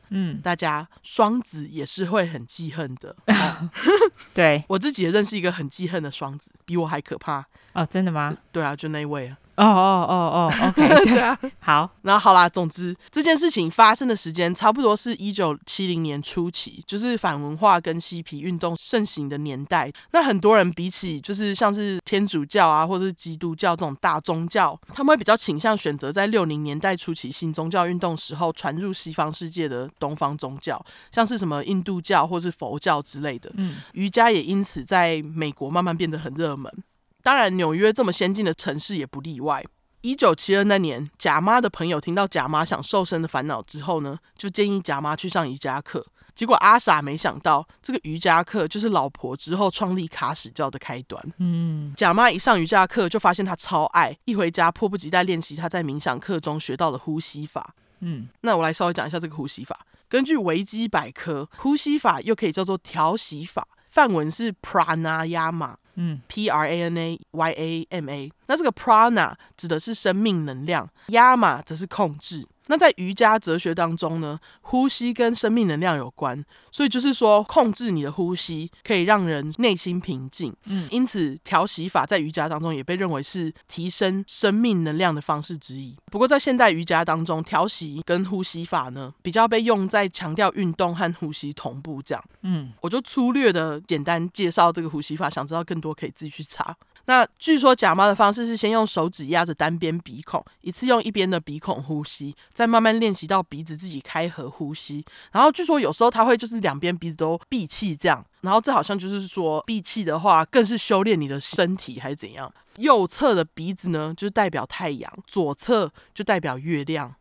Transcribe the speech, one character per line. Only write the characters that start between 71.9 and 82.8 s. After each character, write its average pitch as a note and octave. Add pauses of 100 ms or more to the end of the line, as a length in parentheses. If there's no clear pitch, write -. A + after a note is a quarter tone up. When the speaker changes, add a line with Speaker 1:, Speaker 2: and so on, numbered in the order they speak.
Speaker 2:
制。 D3+ (180)
那 D4+
在 D#4+
瑜 F3+
伽 G#3+
哲 E3+
学 E3+
当 E3
中 E3
呢， D3+ (220)
呼 B3+
吸 A#3+
跟 A#3
生 A3+
命 A3+
能 D3+
量 E3+
有 B2
关， C#3+ (280)
所 -
以 B3+
就 B3
是 C4+
说 G#3+
控 A#3
制 A#3+
你 D#3
的 C#3+
呼 F3
吸 E3 (120)
可 G#3+
以 F3+
让 G3
人 D3+
内 A3+
心 F3
平 C3
静。 C#3+ (100)
Speaker 1:
嗯。 F#3+
Speaker 2:
因 B3
此 D#3+
调 E3+
息 E3+
法 D#3
在 G3
瑜 D#3
伽 D#3
当 D#3
中 E3
也 C3+